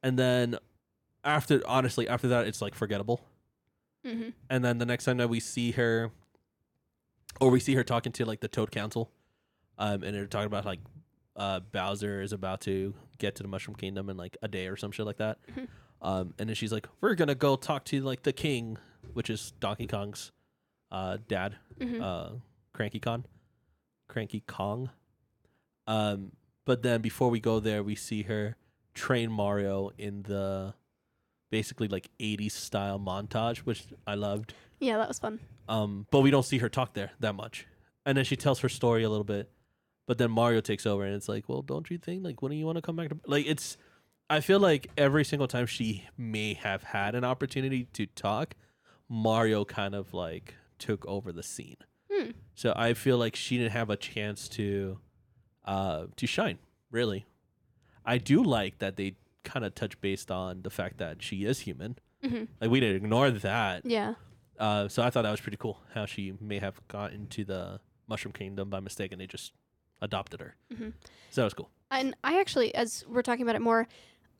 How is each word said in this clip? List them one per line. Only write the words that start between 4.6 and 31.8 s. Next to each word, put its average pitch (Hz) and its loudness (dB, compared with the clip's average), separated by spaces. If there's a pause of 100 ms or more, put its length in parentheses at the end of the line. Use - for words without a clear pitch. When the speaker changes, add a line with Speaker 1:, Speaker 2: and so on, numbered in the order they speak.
Speaker 1:
then 120 4
the 120 0
next 120 -2
time 123 2
that 120 2
we 117 0
see 120 -2
her, 113 2 (1300)
or 131 8
we 127 8
see 135 2
her 127 4
talking 120 0
to, 120 0
like, 110 -6
the 110 -4
Toad 113 -2
Council, 110 -4 (680)
um, 101 -2
and 101 -4
they're 101 -4
talking 104 -2
about, 101 -4
like, 92 -8 (560)
uh, 98 -2 (100)
Bowser 101 -2
is 98 -6
about 95 -6
to 98 -2 (240)
get 101 -2
to - -12
the 101 -8
Mushroom 98 -8
Kingdom 98 -8
in, 95 -8
like, 92 -12
a 110 -6
day 95 -6
or 95 -6
some 101 -8
shit 110 -4
like 104 -8
that. 110 -2 (120)
Speaker 2:
Mm-hmm. 262 -10 (400)
Speaker 1:
Um, 92 -2
and 110 -4
then 110 -4
she's 110 -2
like, 110 -4 (120)
"We're 214 4
gonna 147 4
go 135 4
talk 135 -4
to, 139 0
like, 131 -4
the 139 2
king," 117 -2 (360)
which - -4
is - -4
Donkey 104 -2
Kong's, 104 -6 (580)
uh, 92 -4 (120)
dad, 101 -2 (240)
Speaker 2:
Mm-hmm. 240 -4
Speaker 1:
uh, 85 -4 (440)
Cranky 107 -4
Kong, 117 -4 (880)
Cranky 107 -6
Kong. 107 -4 (1000)
Um, 104 0 (320)
but 120 4
then 117 4
before 117 4
we 117 4
go 113 4
there, 107 0
we 104 -2
see 104 -4
her 104 -2 (380)
train 117 0
Mario 101 0
in 101 -8
the 98 -4 (800)
basically, 110 -2